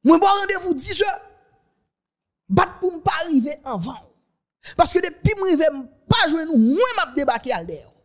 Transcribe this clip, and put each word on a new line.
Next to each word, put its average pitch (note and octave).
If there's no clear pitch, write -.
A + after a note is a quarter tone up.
Mwen, E4
bon G4
rendez-vous G4
dix C#4+
heures. G4+
Bat -
pou F#4
m E4
pa F4+
rive D4
anvan. A#3+
Parce E4+
que F4
depuis F4+
m G4
rive, D#4+
m C4+
pa G#4+
jwenn D#4+
nou, C#4
mwen, E4+
m G4
ap B3
debake B3
al E3+
dehò. D3+